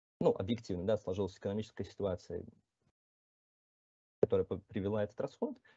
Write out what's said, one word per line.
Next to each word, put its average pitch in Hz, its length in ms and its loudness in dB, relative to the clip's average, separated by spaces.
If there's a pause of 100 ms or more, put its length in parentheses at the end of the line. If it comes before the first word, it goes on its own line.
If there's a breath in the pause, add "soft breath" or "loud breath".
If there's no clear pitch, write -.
(200)
ну, 175 100 8
объективно, 101 540 0
да, 107 120 4
сложилась 95 400 -2
экономическая 104 480 -4
ситуация, 92 600 -4 (1800)
которая 95 240 4
п-, 92 240 -4
привела 104 340 -2
этот - 180 -6
расход, 233 380 -6 (180 soft breath)